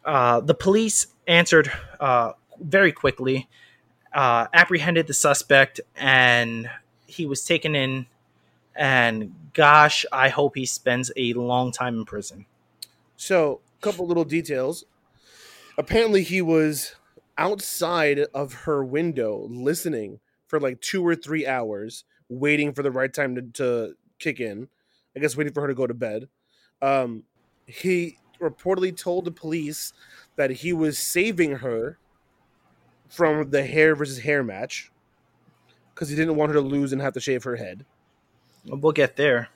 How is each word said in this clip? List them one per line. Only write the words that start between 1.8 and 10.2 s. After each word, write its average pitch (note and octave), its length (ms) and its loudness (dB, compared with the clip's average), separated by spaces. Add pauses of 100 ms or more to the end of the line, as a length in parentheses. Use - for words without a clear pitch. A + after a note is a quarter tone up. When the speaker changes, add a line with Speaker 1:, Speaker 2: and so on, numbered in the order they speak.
Speaker 1:
uh, B2 320 2 (260)
very F3 340 4
quickly. C3 560 -2 (640)
Uh, A#2+ 400 4
apprehended E3 540 4
the C#3 80 -6
suspect, C#3 680 4 (140)
and A#2+ 760 2 (380)
he E3 200 -8
was C#3 180 -6
taken D#3 320 0
in. C3 300 -4 (680)
And A#2 600 0 (180)
gosh, D3+ 580 8
I C3 200 2